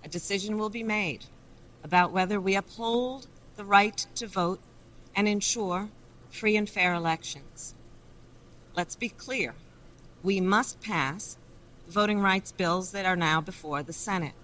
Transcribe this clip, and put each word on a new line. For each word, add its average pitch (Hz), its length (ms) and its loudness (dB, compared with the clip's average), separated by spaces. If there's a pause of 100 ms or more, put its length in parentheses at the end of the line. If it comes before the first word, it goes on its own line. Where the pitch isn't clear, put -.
a - 40 -16
decision 202 500 -2
will 214 140 -2
be 226 120 -6
made 208 420 -2 (580)
about 180 280 4
whether 185 300 0
we 190 140 2
uphold 240 720 -2 (280)
the 208 100 -12
right 202 300 6 (200)
to 240 100 -6
vote 180 340 0 (560)
and 202 120 4
ensure 202 640 0 (420)
free 214 260 2
and 208 100 2
fair 180 280 2
elections. - 800 -4 (1000)
Let's 175 200 -4
be 240 140 -6
clear. 214 440 -6 (720)
We 190 180 0
must 202 400 2
pass 170 560 -4 (480)
the 170 60 -18
voting 208 280 2
rights 190 320 2
bills 180 400 0
that 196 140 -4
are 185 100 4
now 160 260 2
before 151 420 -6
the 160 100 -10
Senate. 185 400 -4 (100)